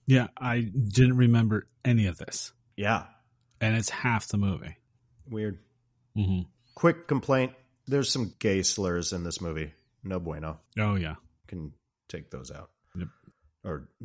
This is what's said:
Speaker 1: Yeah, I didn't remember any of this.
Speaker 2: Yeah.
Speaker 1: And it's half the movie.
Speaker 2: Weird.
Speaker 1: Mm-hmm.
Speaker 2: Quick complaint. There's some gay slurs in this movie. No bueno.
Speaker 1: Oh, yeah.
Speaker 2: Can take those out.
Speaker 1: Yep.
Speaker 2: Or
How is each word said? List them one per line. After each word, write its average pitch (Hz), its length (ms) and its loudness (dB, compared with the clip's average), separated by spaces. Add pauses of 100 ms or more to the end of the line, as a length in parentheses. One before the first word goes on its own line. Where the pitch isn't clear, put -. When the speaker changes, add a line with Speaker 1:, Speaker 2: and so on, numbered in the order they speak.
Speaker 1:
Yeah, 131 300 4
I 123 260 0
didn't 120 560 4
remember 117 480 4 (180)
any 117 220 4
of 87 100 -2
this. - 360 -10 (240)
Speaker 2:
Yeah. 101 300 0 (540)
Speaker 1:
And 110 160 2
it's 110 140 -2
half 117 380 -2
the 107 100 -2
movie. 95 380 -2 (520)
Speaker 2:
Weird. 107 300 -6 (580)
Speaker 1:
Mm-hmm. 95 320 0 (260)
Speaker 2:
Quick 165 340 2
complaint. 131 440 0 (340)
There's 135 240 0
some 117 280 -4
gay 98 240 2
slurs 87 500 -2
in 87 120 -4
this 85 160 -8
movie. 80 320 -6 (300)
No 95 160 -6
bueno. 78 420 -8 (180)
Speaker 1:
Oh, 107 160 2
yeah. 82 220 -4 (300)
Speaker 2:
Can 78 260 -12 (360)
take 78 220 -14
those 65 200 -14
out. 71 200 -18 (260)
Speaker 1:
Yep. 90 120 -8 (560)
Speaker 2:
Or 78 240 -10 (160)